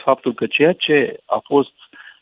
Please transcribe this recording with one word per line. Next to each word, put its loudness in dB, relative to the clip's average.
faptul -2
că -4
ceea 2
ce -2
a -4
fost 0